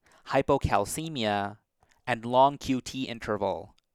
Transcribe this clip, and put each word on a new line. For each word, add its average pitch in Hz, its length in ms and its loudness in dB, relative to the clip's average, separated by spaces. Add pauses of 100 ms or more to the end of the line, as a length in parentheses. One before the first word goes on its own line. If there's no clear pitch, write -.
(280)
hypocalcemia, 110 1300 0 (480)
and 113 180 -2
long 131 320 4
Q 131 240 -2
T 131 220 -8
interval. 101 720 -4 (200)